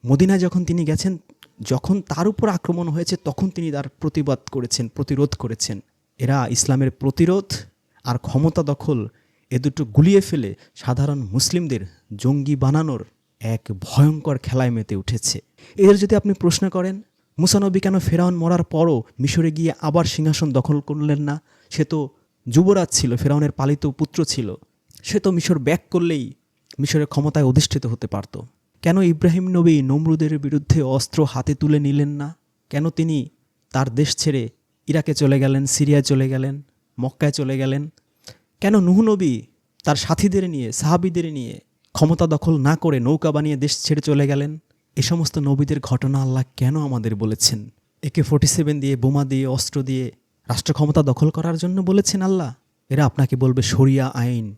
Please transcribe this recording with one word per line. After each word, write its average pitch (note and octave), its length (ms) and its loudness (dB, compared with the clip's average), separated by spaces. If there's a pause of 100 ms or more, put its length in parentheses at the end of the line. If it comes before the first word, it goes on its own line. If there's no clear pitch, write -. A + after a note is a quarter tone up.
মদিনায় F#3 320 4
যখন F3+ 260 0
তিনি E3+ 200 -2
গেছেন, D#3 340 -2 (420)
যখন E3+ 420 -2
তার E3+ 260 -2
উপর A3 200 0
আক্রমণ F3 400 -2
হয়েছে, E3+ 280 -4
তখন F3+ 340 -4
তিনি E3 220 -6
তার C#3+ 160 -6
প্রতিবাদ C#3+ 500 -2 (140)
করেছেন, A#2+ 360 -4
প্রতিরোধ C#3 460 -2
করেছেন। A2 460 -8 (380)
এরা B2+ 300 0
ইসলামের C3 420 0
প্রতিরোধ E3+ 640 0 (520)
আর A#2+ 140 -2
ক্ষমতা D#3+ 440 0
দখল C#3 460 -2 (420)
এ B2+ 80 -2
দুটো C#3+ 260 -2
গুলিয়ে D#3 360 6
ফেলে A#2+ 340 -4 (200)
সাধারণ C#3 480 -2
মুসলিমদের B2 640 -2 (300)
জঙ্গি C#3 400 0
বানানোর C3+ 500 -2 (340)
এক A2+ 200 -6 (200)
ভয়ঙ্কর D3 580 2
খেলায় B2+ 320 -2
মেতে A2 260 -6
উঠেছে। - 440 -6 (360)
এদের G3+ 220 8
যদি G3+ 180 2
আপনি G3+ 160 0
প্রশ্ন F3+ 360 0
করেন, F#3+ 340 -4 (360)
"মুসা F#3 220 4
নবী G3 200 2
কেন F#3+ 180 0
ফেরাউন F3 380 0
মরার E3+ 280 2
পরও D#3 380 0 (180)
মিশরে D#3+ 320 0
গিয়ে D#3+ 280 -2
আবার D#3+ 240 0
সিংহাসন D#3 480 0
দখল C#3+ 280 0
করলেন D3 380 -2
না? D3 240 -4 (280)
সে D3+ 140 -2
তো D3 260 -4 (380)
যুবরাজ F3+ 420 4
ছিল, A#2+ 260 -2
ফেরাউনের C#3+ 360 0
পালিত C#3 340 0
পুত্র D3 380 -2
ছিল, G#2+ 300 -6 (480)
সে - 180 -4
তো F#3+ 120 0
মিশর E3+ 260 0
ব্যাক C#3 220 0 (100)
করলেই E3 420 -2 (480)
মিশরের D3 260 0
ক্ষমতায় D3 380 0
অধিষ্ঠিত C3+ 420 2
হতে A2+ 200 -6
পারত। G2 340 -10 (420)
কেন F3+ 200 4
ইব্রাহিম F3 460 2
নবী E3+ 340 4
নমরুদের D#3 560 0
বিরুদ্ধে C#3+ 440 0
অস্ত্র C3+ 420 0
হাতে C3+ 300 -2
তুলে D3 260 2
নিলেন C#3+ 280 0
না? C#3+ 280 -8 (340)
কেন D3+ 200 -2
তিনি D#3+ 380 -2 (440)
তার C3 220 -2
দেশ C#3+ 220 0
ছেড়ে C3+ 320 -2 (380)
ইরাকে D3+ 280 0
চলে C#3 260 4
গেলেন, C3+ 260 2
সিরিয়ায় C#3+ 360 2
চলে C3+ 260 2
গেলেন, C3+ 340 -4 (380)
মক্কায় C3+ 320 -2
চলে C3+ 260 -4
গেলেন? C3+ 340 -4 (680)
কেন G#3 200 4
নূহ F#3 220 6
নবী F#3 400 2 (420)
তার D3 120 2
সাথীদের F#3 540 0
নিয়ে, B2+ 220 -6
সাহাবীদের E3+ 600 0
নিয়ে A#2 280 -10 (320)
ক্ষমতা E3 340 2
দখল D#3+ 300 2
না C#3+ 200 2
করে D3 240 0
নৌকা D3+ 320 0
বানিয়ে D3 240 -2
দেশ - 260 -4
ছেড়ে D3 180 0
চলে C#3+ 260 2
গেলেন?" C#3+ 320 -2 (380)
এ C3+ 60 0
সমস্ত E3 360 0
নবীদের C#3 420 0
ঘটনা C3+ 420 -2
আল্লাহ C3 220 0 (120)
কেন C#3+ 260 0
আমাদের A#2 320 -2
বলেছেন? G#2+ 540 -2 (340)
একে D3+ 200 -2
ফর্টি D3 240 2
সেভেন D3 340 0
দিয়ে, C3+ 160 -2
বোমা C#3 280 0
দিয়ে, C3+ 220 -2
অস্ত্র C3 360 -4
দিয়ে C3 280 -6 (380)
রাষ্ট্র - 260 -2
ক্ষমতা D3+ 280 2
দখল C#3+ 280 2
করার E3 260 -4
জন্য F3+ 260 -2
বলেছেন G3 400 0
আল্লাহ? F3+ 320 -2 (340)
এরা C#3 180 2
আপনাকে C3 300 0
বলবে, B2+ 260 2
"শরিয়া C3+ 440 2
আইন।" A#2+ 520 -4